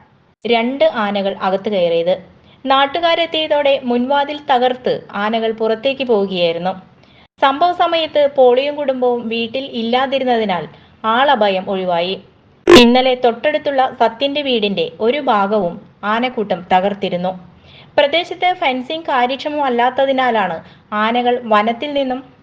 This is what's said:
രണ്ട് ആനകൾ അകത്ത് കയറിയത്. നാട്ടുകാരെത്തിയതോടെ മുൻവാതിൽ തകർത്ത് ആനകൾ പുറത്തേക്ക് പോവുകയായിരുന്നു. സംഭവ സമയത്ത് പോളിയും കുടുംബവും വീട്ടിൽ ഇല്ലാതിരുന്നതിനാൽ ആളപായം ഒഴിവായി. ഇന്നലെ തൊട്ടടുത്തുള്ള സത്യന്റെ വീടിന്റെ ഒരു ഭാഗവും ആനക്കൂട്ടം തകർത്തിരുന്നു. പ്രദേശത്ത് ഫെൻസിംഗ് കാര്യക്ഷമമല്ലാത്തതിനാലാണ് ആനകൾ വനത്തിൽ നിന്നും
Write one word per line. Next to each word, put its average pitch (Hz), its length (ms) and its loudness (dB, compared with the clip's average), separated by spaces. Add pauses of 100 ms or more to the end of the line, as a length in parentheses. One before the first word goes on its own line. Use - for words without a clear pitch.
(460)
രണ്ട് 240 480 0
ആനകൾ 202 480 -2
അകത്ത് 190 280 -2
കയറിയത്. 175 460 0 (500)
നാട്ടുകാരെത്തിയതോടെ 311 1160 0
മുൻവാതിൽ 285 560 0 (120)
തകർത്ത് 247 500 0 (100)
ആനകൾ 220 400 -2
പുറത്തേക്ക് 220 520 -2
പോവുകയായിരുന്നു. 185 720 0 (680)
സംഭവ 294 320 2
സമയത്ത് 330 600 0
പോളിയും 269 400 4
കുടുംബവും 247 540 -2
വീട്ടിൽ 233 420 -4
ഇല്ലാതിരുന്നതിനാൽ 240 960 -2 (380)
ആളപായം 220 640 2
ഒഴിവായി. 185 520 -2 (460)
ഇന്നലെ 254 480 6
തൊട്ടടുത്തുള്ള 262 840 0
സത്യന്റെ 277 420 0
വീടിന്റെ 208 580 -2
ഒരു 247 200 0
ഭാഗവും 208 600 0 (220)
ആനക്കൂട്ടം 208 680 -4
തകർത്തിരുന്നു. 185 580 0 (680)
പ്രദേശത്ത് 349 560 0
ഫെൻസിംഗ് 320 500 -4
കാര്യക്ഷമമല്ലാത്തതിനാലാണ് 254 1500 0 (360)
ആനകൾ 240 500 0
വനത്തിൽ 226 500 0
നിന്നും 269 300 -4 (200)